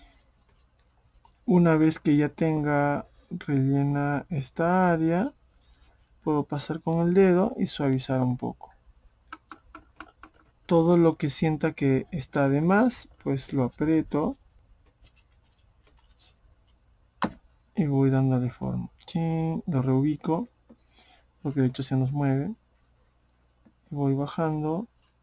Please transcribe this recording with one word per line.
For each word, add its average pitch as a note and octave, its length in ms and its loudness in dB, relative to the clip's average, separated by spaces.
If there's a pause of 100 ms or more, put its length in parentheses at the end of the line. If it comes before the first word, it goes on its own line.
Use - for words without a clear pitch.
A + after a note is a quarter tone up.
(1500)
Una E3+ 320 4
vez D#3+ 220 2
que D3 180 2
ya D3 120 2
tenga D3 800 -2 (240)
rellena C#3+ 1000 -2
esta F3 640 0
área, E3+ 420 0 (880)
puedo D3+ 200 0
pasar D#3 380 -8
con E3 260 0
el F3 60 2
dedo F#3+ 440 4
y F#3+ 100 -2
suavizar C3 540 -2
un B2+ 160 0
poco. - 340 -10 (1900)
Todo E3+ 320 4
lo E3 200 4
que D3+ 120 -2
sienta D#3 440 -2
que C3+ 380 0
está C#3 380 -2
de C#3 120 2
más, G3+ 480 0 (140)
pues C#3 300 -6
lo C#3 100 0
aprieto D#3 720 -2 (3500)
y F3 100 2
voy C3+ 240 4
dándole C3 400 2
forma. B2+ 400 -8 (160)
Chin, E3 600 -2
lo C#3 140 -2
reubico, D3 680 -2 (920)
porque C#3 200 -2
de B2+ 60 4
hecho B2+ 160 -4
se C3+ 120 -4
nos C3 160 0
mueve. C#3+ 420 -2 (1400)
Voy C#3+ 260 -2
bajando D#3 720 -4 (360)